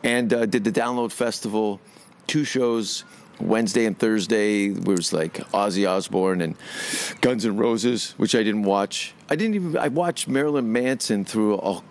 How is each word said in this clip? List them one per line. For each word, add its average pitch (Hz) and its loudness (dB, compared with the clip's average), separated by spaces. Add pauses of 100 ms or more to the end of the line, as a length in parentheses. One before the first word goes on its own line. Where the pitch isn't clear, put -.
and, 120 2
uh, 117 4
did 107 0
the 113 2
Download 120 0
Festival, 107 -2 (460)
two 147 0
shows, 117 0 (380)
Wednesday 113 2
and 98 -2
Thursday. 104 2
It 95 -2
was, 90 0
like, 80 -2 (140)
Ozzy 101 2
Osbourne 92 0
and 82 -4 (680)
Guns 120 2
N' 101 0
Roses, 117 0
which - 2
I 113 4
didn't 107 0
watch. 98 0 (160)
I 147 2
didn't 214 0
even, 175 -2
I 147 0
watched 170 -2
Marilyn 135 0
Manson 123 0
through 104 0
a 92 -4